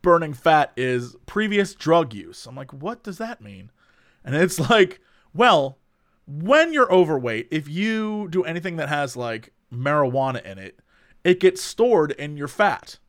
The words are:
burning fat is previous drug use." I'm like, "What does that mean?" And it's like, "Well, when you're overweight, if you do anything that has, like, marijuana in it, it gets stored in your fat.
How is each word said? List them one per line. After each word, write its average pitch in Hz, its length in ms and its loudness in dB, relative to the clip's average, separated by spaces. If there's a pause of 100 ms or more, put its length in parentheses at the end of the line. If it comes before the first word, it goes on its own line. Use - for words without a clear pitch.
burning 165 320 2
fat 151 440 2
is 123 480 -4
previous 202 500 -2
drug 156 380 2
use." 87 320 -18
I'm 120 100 -18
like, 135 160 -16
"What 185 320 -12
does 190 140 -12
that 226 240 -12
mean?" 101 300 -20 (520)
And 127 120 -6
it's 170 220 0 (120)
like, 214 320 4 (320)
"Well, 160 440 2 (480)
when 247 460 2
you're 254 220 2
overweight, 135 580 0
if 156 160 -4
you 214 600 -4
do 180 160 -2
anything 170 320 -8
that 151 100 -6
has, 143 300 -4
like, 117 340 -8 (220)
marijuana 131 720 0
in 95 140 -16
it, 95 200 -20 (460)
it 180 160 4
gets 185 200 4
stored 208 520 2
in 147 240 -10
your 143 100 -8
fat. 165 500 -2 (120)